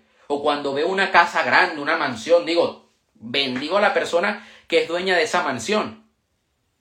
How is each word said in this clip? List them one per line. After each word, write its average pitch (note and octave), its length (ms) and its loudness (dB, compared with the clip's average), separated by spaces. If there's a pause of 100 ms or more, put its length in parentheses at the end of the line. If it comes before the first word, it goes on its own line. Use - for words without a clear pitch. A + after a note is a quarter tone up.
(280)
o C#3+ 160 -2
cuando C#3+ 300 0
veo D#3 160 0
una F#3+ 220 0
casa E3+ 320 4
grande, D3+ 380 2
una D#3 140 -2
mansión, D3 500 0
digo, D#3+ 440 -2 (240)
"Bendigo C#3 640 -4
a G#3 40 4
la G3 120 2
persona E3+ 520 -2 (220)
que D#3+ 160 2
es D#3+ 60 -4
dueña F3+ 260 0
de D#3+ 80 2
esa E3+ 200 0
mansión". D#3+ 640 -4 (760)